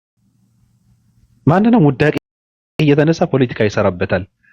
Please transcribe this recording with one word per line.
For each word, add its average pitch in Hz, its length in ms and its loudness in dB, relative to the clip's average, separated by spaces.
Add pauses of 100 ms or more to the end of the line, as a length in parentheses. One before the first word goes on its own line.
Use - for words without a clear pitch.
(1500)
ማንንም 208 380 2
ውዳቂ 147 320 0 (640)
እየተነሳ 156 480 0
ፖለቲካ 123 360 -2
ይሰራበታል። 95 600 -2 (280)